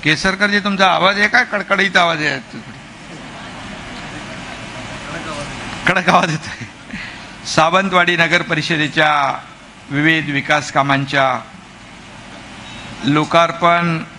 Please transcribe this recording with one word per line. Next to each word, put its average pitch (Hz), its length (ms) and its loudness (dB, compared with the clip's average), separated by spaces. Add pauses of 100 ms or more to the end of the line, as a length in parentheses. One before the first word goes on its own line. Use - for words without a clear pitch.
केसरकरजी, 190 560 2
तुमचा 196 320 2
आवाज 185 260 2
आहे 208 100 4
काय? 240 160 4
कडकडीत 196 520 0
आवाज 170 260 4
आहे. 135 360 -4 (3250)
कडक 180 220 2
आवाज 180 220 4
येतोय. - 360 -6 (800)
सावंतवाडी 175 720 4
नगर 170 260 4
परिषदेच्या 151 960 2 (520)
विविध 151 400 2
विकास 139 420 0
कामांच्या 135 680 2 (1600)
लोकार्पण 165 920 2 (200)